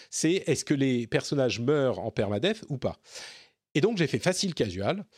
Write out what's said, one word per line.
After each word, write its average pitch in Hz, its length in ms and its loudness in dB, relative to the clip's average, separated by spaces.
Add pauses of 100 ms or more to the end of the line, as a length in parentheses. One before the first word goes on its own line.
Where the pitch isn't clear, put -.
c'est 170 380 0
est-ce 143 180 0
que - 80 0
les 131 340 2
personnages 131 540 0
meurent 127 380 2
en 107 120 -6
permadeath 113 600 -2
ou 135 80 -4
pas. 90 180 -4 (800)
Et 143 80 4
donc, 214 160 2
j'ai 165 80 2
fait 123 120 0
facile 185 360 0
casual. 110 500 -2 (140)